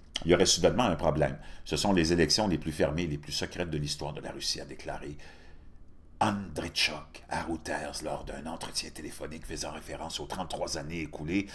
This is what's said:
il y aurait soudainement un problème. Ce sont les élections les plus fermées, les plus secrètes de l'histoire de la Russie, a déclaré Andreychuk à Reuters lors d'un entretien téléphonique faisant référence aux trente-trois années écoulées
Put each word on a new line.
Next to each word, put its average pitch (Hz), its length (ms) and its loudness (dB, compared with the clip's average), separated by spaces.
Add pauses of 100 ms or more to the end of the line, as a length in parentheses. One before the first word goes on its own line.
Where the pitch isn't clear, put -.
(240)
il 80 60 6
y 87 40 10
aurait 95 120 8
soudainement 85 380 6
un 87 120 4
problème. 73 400 4 (280)
Ce - 120 -2
sont 101 160 4
les 85 200 6
élections 85 340 6
les 82 120 4
plus 76 140 -4
fermées, 82 340 2
les 73 120 -2
plus - 140 -10
secrètes 90 380 -2
de 78 80 0
l'histoire 73 340 -4
de 71 80 -8
la - 100 -8
Russie, - 300 -4
a 71 40 -8
déclaré 71 520 -8 (1040)
Andreychuk 90 1080 -2
à 82 140 -2
Reuters 78 600 -4
lors 73 220 -4
d'un 71 260 -8
entretien - 380 -6
téléphonique - 560 -10
faisant 76 280 -6
référence 78 480 -8
aux 73 60 -8
trente-trois - 520 -4
années 80 220 -6
écoulées 80 540 -2